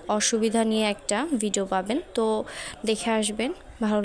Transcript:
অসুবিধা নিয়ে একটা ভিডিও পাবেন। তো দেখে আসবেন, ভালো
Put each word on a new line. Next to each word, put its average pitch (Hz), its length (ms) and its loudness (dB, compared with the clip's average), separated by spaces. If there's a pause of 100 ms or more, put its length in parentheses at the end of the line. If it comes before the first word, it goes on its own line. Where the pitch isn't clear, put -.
(180)
অসুবিধা 220 440 2 (100)
নিয়ে 220 220 2
একটা - 240 -2 (260)
ভিডিও 202 300 0
পাবেন। 196 240 0 (200)
তো 226 80 4 (600)
দেখে 220 220 0 (100)
আসবেন, 220 320 0 (340)
ভালো 208 200 2